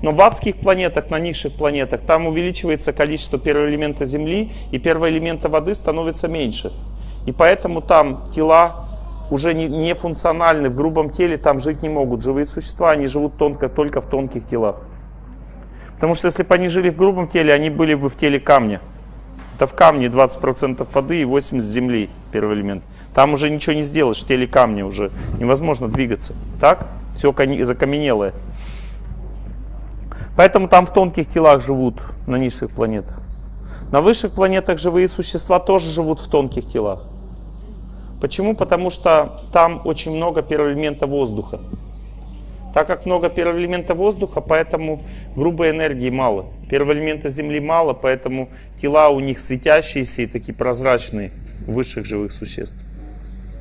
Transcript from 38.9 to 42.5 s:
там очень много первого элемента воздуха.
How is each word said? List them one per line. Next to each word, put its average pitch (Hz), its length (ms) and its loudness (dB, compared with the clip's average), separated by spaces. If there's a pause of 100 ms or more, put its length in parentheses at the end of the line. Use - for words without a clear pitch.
там 170 320 4
очень 160 320 -4
много 160 260 -2
первого 147 300 0
элемента 147 360 -2
воздуха. 113 520 -4 (1120)